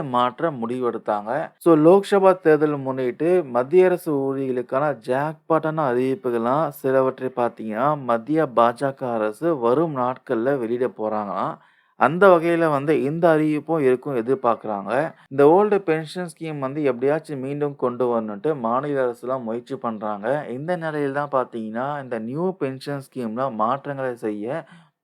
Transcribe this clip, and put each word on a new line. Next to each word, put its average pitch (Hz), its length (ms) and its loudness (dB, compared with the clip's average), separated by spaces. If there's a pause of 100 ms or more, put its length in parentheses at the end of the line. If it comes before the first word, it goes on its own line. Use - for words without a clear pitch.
(160)
மாற்ற 123 360 0 (100)
முடிவெடுத்தாங்க. 113 720 -4 (320)
So, 165 220 8
லோக்சபா 190 480 6 (140)
தேர்தல் 151 300 4 (100)
முன்னிட்டு 131 440 -2 (240)
மத்திய 143 360 4
அரசு 170 200 -2 (140)
ஊழியர்களுக்கான 135 640 -2 (180)
ஜாக்பாட்டான 156 840 0
அறிவிப்புகள்லாம் 127 880 0
சிலவற்றை 131 500 0 (100)
பார்த்தீங்கன்னா 113 480 -2 (220)
மத்திய 131 480 0
பா 117 100 6 (120)
ஜ 139 200 -2
க 127 160 -4
அரசு 110 320 -2 (160)
வரும் 139 380 2
நாட்கள்ல 127 600 -2
வெளியிட 120 240 -2 (140)
போறாங்களாம். 107 560 -4 (420)
அந்த 156 320 4
வகையில 165 440 4
வந்து 143 180 0 (140)
இந்த 170 240 0
அறிவிப்பும் 156 560 0
இருக்கும் 127 320 2
எதிர்பார்க்குறாங்க. 110 720 -2 (400)
இந்த 139 120 4 (120)
ஓல்டு 208 220 4 (120)
பென்ஷன் 160 420 -4
ஸ்கீம் 156 340 -8
வந்து 135 140 -6 (120)
எப்படியாச்சும் 139 540 -2
மீண்டும் 143 380 -4
கொண்டு 123 260 0
வரணுன்ட்டு 110 420 -2 (120)
மாநில 135 400 0
அரசுலாம் 123 440 -4
முயற்சி 120 360 -6
பண்றாங்க. 107 440 -6 (280)
இந்த 160 280 -4
நிலையில 147 360 -4
தான் 147 160 -4
பார்த்தீங்கன்னா 117 500 -4 (180)
இந்த 123 240 -6
நியூ 151 200 -4 (140)
பென்ஷன் 135 460 -6
ஸ்கீம்ல 120 380 -6 (140)
மாற்றங்களை 131 640 -4
செய்ய 113 400 -6 (400)